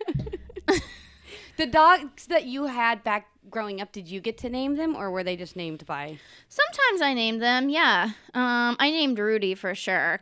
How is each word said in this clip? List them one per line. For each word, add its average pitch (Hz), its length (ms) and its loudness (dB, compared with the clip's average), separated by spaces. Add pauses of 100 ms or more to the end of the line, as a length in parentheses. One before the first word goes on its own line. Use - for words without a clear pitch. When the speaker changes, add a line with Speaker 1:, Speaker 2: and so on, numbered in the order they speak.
(1600)
Speaker 1:
The 320 100 0
dogs 311 600 6
that 330 180 2
you 269 200 -4
had 233 380 0
back 208 240 -2 (220)
growing 208 320 -6
up, 202 100 -10
did 185 160 -14
you 190 120 -8
get 220 200 -6
to 247 100 -6
name 262 280 -2
them, 320 180 -2
or 196 160 -4
were 185 120 -4
they 180 120 -4
just 175 200 -12
named 160 300 -8
by? 147 320 -8 (320)
Speaker 2:
Sometimes 554 520 2
I 277 120 2
named 226 280 -2
them, 254 280 2
yeah. 233 420 4 (220)
Um, 240 460 0
I 277 100 2
named 285 300 0
Rudy 208 340 0
for 190 220 -4
sure, 175 460 0